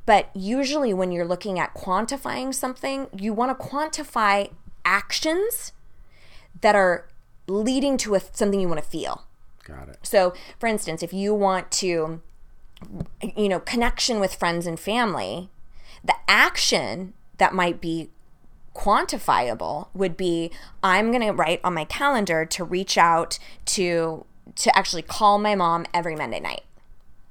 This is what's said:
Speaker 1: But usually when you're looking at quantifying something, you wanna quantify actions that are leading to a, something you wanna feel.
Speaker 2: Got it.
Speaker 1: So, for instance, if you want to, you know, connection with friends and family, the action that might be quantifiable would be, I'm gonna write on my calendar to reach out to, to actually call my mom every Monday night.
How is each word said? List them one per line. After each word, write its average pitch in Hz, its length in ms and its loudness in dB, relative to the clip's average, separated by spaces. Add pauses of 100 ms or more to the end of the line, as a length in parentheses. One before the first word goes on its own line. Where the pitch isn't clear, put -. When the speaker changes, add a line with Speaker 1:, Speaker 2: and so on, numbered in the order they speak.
Speaker 1:
But 202 280 4
usually 254 600 0
when 185 180 0
you're 175 140 -2
looking 180 340 -4
at - 140 -2
quantifying 254 840 -4
something, 269 560 -4
you 202 220 -4
wanna 247 220 0
quantify 254 960 0 (340)
actions 320 880 0 (880)
that 208 140 6
are 185 340 4 (380)
leading 254 500 2
to 208 180 0
a, 185 60 4 (100)
something 196 300 2
you 180 80 4
wanna 156 120 2
feel. 92 440 -6 (400)
Speaker 2:
Got 69 240 -14
it. - 140 -18
Speaker 1:
So, 185 300 4 (260)
for 233 80 -2
instance, 180 360 -2
if 170 80 -6
you 196 220 0
want 190 380 2
to, 165 500 -2 (1120)
you 208 140 2
know, 175 100 0
connection 233 640 0
with 190 140 0
friends 170 300 -2
and 165 140 -6
family, 180 720 -2 (520)
the - 140 0 (140)
action 190 840 2 (280)
that 185 140 6
might 175 280 0
be 165 280 -4 (760)
quantifiable 135 1080 0
would 185 240 -2
be, 170 340 -2 (320)
I'm 196 280 4
gonna 220 220 2
write 165 300 2
on 180 100 0
my 156 120 -4
calendar 202 600 2
to 175 180 -6
reach 180 340 -2
out 170 420 4 (260)
to, 170 600 0 (300)
to - 220 4
actually 160 260 2
call 208 360 6
my 208 160 2
mom 170 380 2
every 170 220 -2
Monday 117 240 -4
night. 73 240 -8 (680)